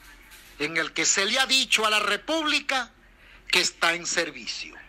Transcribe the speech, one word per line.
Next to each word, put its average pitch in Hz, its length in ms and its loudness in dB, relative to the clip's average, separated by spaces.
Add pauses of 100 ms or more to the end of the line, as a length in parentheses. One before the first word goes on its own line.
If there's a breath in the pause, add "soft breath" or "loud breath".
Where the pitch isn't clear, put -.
(600)
en 160 180 -2
el 151 160 -2
que 160 120 -2
se 196 200 2
le 233 140 0
ha 262 60 4
dicho 240 400 2
a 214 40 2
la 214 100 2
República 269 920 -2 (600 soft breath)
que 180 80 4
está 170 360 0
en 170 100 -10
servicio. 151 720 -6 (140)